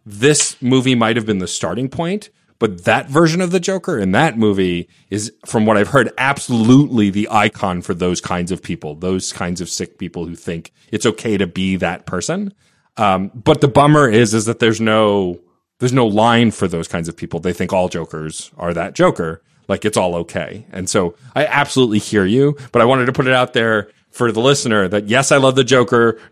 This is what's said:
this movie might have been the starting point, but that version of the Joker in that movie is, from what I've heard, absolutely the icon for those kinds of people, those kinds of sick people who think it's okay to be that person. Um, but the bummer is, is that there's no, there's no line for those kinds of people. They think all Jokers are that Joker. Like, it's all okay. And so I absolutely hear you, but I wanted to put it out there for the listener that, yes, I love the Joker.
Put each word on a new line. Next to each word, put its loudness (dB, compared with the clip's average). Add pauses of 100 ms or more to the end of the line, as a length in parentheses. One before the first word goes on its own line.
this 0
movie 2
might 2
have -2
been 0
the -6
starting -6
point, -6 (280)
but -2
that 0
version 2
of -4
the 0
Joker -4
in 0
that 2
movie 0 (220)
is, -8 (120)
from 0
what 4
I've 2
heard, 2
absolutely 2
the -2
icon -2
for -6
those -2
kinds -4
of -8
people, -10
those -6
kinds -6
of -10
sick -10
people -10
who -12
think -12 (180)
it's -4
okay -2
to 0
be -4
that -6
person. -8 (420)
Um, 0
but 2
the 4
bummer 6
is, 4
is 0
that -4
there's 2
no, 0 (380)
there's -2
no 4
line 4
for -2
those -6
kinds -6
of -12
people. -8
They -2
think -6
all 0
Jokers -10
are -4
that -6
Joker. 0 (260)
Like, -2
it's -2
all 0
okay. -8
And -10
so -2 (180)
I -2
absolutely 0
hear 0
you, 2 (160)
but 4
I 6
wanted 2
to 0
put -2
it 2
out 0
there 0 (200)
for 0
the 0
listener 2
that, -2
yes, 0
I 6
love 2
the 4
Joker. 2 (120)